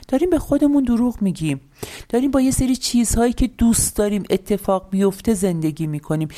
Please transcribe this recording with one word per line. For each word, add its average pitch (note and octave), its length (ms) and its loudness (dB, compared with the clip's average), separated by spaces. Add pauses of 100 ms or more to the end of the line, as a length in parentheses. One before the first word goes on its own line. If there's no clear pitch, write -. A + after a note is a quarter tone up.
داریم D4 220 0
به D#4+ 100 2
خودمون C#4+ 440 2
دروغ A#3+ 380 0
می‌گیم، D#3 400 -2 (480)
داریم C4 220 0
با C4+ 100 4
یه C4 100 2
سری B3+ 240 0
چیزهایی A#3+ 580 0
که B3+ 140 0
دوست - 480 0
داریم G#3 340 0
اتفاق F#3+ 600 -2
بیفته G3 440 0
زندگی E3 540 -2
می‌کنیم، D3+ 400 -4 (100)